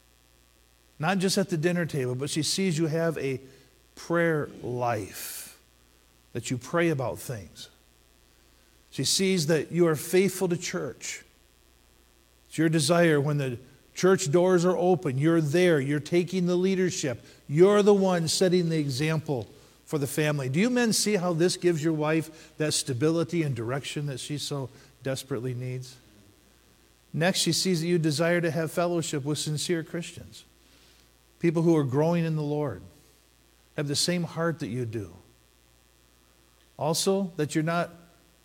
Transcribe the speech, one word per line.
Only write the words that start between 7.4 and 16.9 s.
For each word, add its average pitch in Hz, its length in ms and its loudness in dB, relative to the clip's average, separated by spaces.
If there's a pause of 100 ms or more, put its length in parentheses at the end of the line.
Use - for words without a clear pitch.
She - 120 -4
sees 185 440 2
that 160 260 2
you 170 140 4
are 156 100 2
faithful 190 500 0
to 175 80 0
church. - 680 -8 (1200)
It's - 100 -18
your 160 120 4
desire 165 500 4
when 147 200 0
the 131 180 -4 (360)
church 180 380 2
doors 180 320 4
are 180 140 2
open, 160 400 0
you're 165 240 4
there, 160 400 4
you're 143 180 -2
taking 175 460 0
the 175 100 0
leadership. 180 680 0 (240)